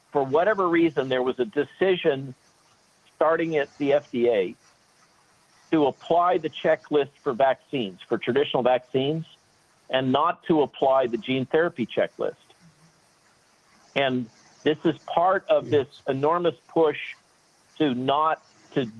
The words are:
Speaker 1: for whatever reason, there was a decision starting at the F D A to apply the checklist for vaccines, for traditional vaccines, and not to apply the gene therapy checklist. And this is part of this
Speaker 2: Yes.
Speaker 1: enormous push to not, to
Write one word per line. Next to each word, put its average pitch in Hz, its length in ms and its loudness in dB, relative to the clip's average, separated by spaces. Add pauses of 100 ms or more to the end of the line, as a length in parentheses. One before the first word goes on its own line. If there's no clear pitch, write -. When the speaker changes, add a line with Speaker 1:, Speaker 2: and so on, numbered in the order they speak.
(100)
Speaker 1:
for 143 140 0
whatever 180 440 2
reason, 165 400 0
there 127 140 0
was 127 160 -2
a 127 80 0
decision 143 880 -2 (800)
starting 165 400 0
at 139 120 0 (100)
the 139 160 0
F 143 160 -2
D 120 180 0
A 101 260 0 (1160)
to 156 160 2
apply 175 520 0
the 156 120 -8
checklist 147 600 -2 (120)
for 143 100 -4
vaccines, 123 760 -2
for 113 120 -2
traditional 131 440 0
vaccines, 135 640 0 (640)
and 131 240 0
not 156 320 0
to 156 180 2
apply 135 440 2
the 117 100 -4
gene 127 300 -4
therapy 160 400 -2
checklist. - 480 -4 (1600)
And 127 300 0 (380)
this 151 200 0
is 156 220 0
part 185 420 0
of 135 220 0
this 139 200 2
Speaker 2:
Yes. - 180 -20
Speaker 1:
enormous 151 480 0 (120)
push 165 300 0 (800)
to 143 160 0
not, 139 480 0 (320)
to 135 120 -2 (140)